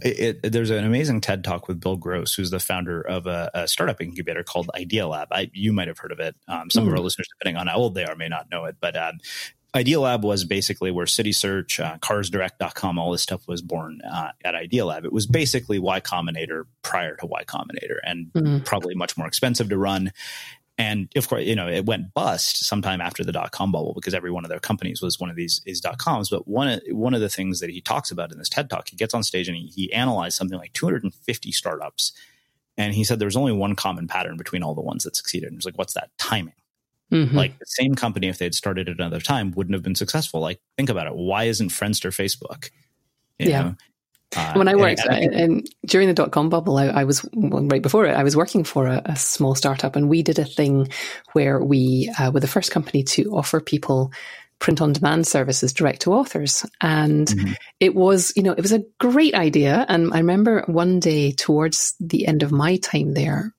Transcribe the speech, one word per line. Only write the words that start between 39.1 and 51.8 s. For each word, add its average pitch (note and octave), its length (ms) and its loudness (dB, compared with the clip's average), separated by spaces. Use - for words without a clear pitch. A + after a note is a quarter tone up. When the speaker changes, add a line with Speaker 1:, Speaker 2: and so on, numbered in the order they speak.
Speaker 1:
time, G#2+ 300 -2
wouldn't F#2+ 240 -2
have F2+ 80 -2
been F#2 120 -2
successful. D#3 460 -4
Like, D#2+ 200 -4
think C3+ 100 2
about F2 180 -2
it. - 80 -8
Why F#2+ 300 0
isn't A2 240 0
Friendster G2+ 420 -2
Facebook? - 600 -6
You - 120 4
Speaker 2:
Yeah. C#3 120 4
Speaker 1:
know? F2+ 120 -2
Uh, D#3+ 200 -2
Speaker 2:
When G3 120 6
I F#3+ 40 6
Speaker 1:
and G3+ 100 6
Speaker 2:
worked, F#3 200 4
Speaker 1:
I - 180 2
think - 160 2
Speaker 2:
uh, - 20 0
and E3 340 2
during F#3+ 240 6
the F3 60 6
dot-com D3+ 340 4
bubble, E3 300 2
I, C#3 80 6
I C#3 180 4
was, C#3 180 2
well, C#3+ 300 2
right C#3 180 4
before G3+ 240 6
it, C3 100 4
I C#3 60 4
was C#3 120 4
working E3 300 4
for C3+ 220 2
a, B2+ 180 2
a D3+ 100 -2
small C3+ 400 2
startup, C3+ 400 0
and C#3+ 140 4
we E3 140 4
did D#3 160 2
a D3 80 2
thing C#3 420 4
where C#3 280 4
we, C3 560 4